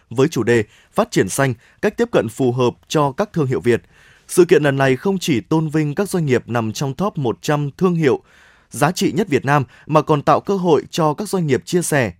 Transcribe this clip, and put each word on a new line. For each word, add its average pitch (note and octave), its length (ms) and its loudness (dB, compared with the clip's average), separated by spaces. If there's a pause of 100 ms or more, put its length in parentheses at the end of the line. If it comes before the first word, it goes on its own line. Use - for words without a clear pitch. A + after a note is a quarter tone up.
(100)
với C3 180 2
chủ C#3+ 140 -2
đề A2+ 220 2 (280)
Phát A3 180 -2
triển F#3+ 180 0
xanh, C3+ 260 -2 (280)
cách G#3+ 140 -2
tiếp A#3 160 0
cận C3+ 160 2
phù B2 240 0
hợp B2 220 0 (140)
cho D3 240 0
các G3+ 200 -6
thương D#3 140 -2
hiệu B2 140 -2
Việt. A2+ 220 0 (460)
Sự F3 160 4
kiện E3 180 4
lần C#3 140 0
này C3+ 200 2
không G3 220 -2
chỉ C3+ 220 -2
tôn D#3+ 280 -2
vinh D3 260 -2
các G3 140 -4
doanh E3+ 180 -2
nghiệp A#2+ 200 2
nằm A2+ 260 -4
trong C3+ 220 -6
top G3+ 240 -4
một A#2+ 240 -2
trăm D3 280 -2
thương F3+ 240 -2
hiệu D3 280 2 (480)
giá C#3+ 220 0
trị F#3+ 200 -2
nhất F#3+ 160 -2
Việt B2+ 160 0
Nam C#3 200 2 (220)
mà D3+ 160 2
còn D3 200 0
tạo C#3+ 180 2
cơ G3+ 160 -4
hội F3 340 2
cho D#3 240 0
các G#3+ 140 -8
doanh F3+ 180 -2
nghiệp C3 180 0
chia F3+ 180 -2
sẻ C3 380 -2